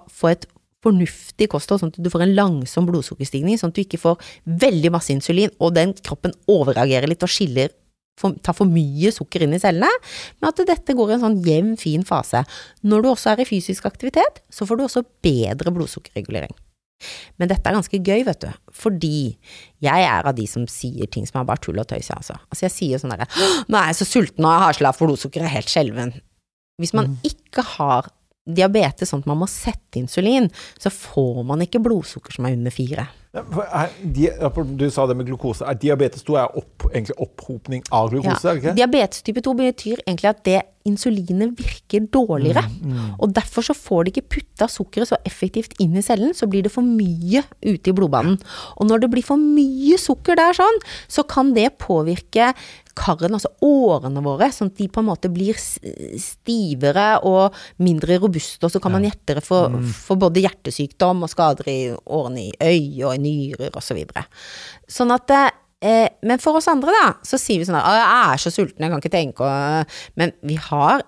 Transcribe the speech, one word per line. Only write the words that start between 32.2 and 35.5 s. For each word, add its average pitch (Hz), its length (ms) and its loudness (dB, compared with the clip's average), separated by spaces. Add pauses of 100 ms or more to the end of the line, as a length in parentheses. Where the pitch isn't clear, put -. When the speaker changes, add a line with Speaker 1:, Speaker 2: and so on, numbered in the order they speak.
Speaker 1:
som 127 140 -4
er 127 80 -2
under 120 180 -4
fire. 127 300 -6 (260)
Speaker 2:
Ja, - 160 -12
for 170 180 -6
er 175 280 -4 (100)
di-, 147 260 0
ja, 151 220 -2
for 165 160 -4
du 135 240 -2
sa 135 180 0
det 123 80 0
med 127 140 -6
glukose. 127 340 -6